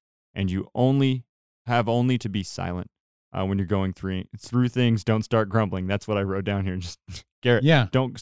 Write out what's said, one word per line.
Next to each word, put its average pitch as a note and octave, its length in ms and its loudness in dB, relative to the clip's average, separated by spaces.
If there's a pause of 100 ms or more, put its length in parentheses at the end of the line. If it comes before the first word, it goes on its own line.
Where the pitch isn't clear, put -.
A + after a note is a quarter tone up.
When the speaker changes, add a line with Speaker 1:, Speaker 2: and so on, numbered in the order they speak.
(340)
Speaker 1:
and F#2+ 160 0
you F#2+ 240 -2
only C3 500 2 (420)
have A#2+ 220 0
only B2 300 2
to A2+ 100 -6
be G2 160 -2
silent, F2+ 460 -8 (460)
uh, F#2+ 80 -2
when G2 140 0
you're G2 80 0
going F#2+ 260 0
through, F#2 320 -6 (140)
through B2 300 0
things. A#2 360 2
Don't A2 180 2
start A2 260 0
grumbling." F#2+ 400 0
That's G2+ 180 -2
what G#2+ 100 -2
I G2 60 0
wrote G2 220 -2
down G2 200 -2
here. F#2 120 -4
<laughs> - 20 -4
Just, F2 200 -10 (440)
Garrett, A#2+ 220 4
Speaker 2:
Yeah. C#3+ 280 6
Speaker 1:
don't, C3 300 0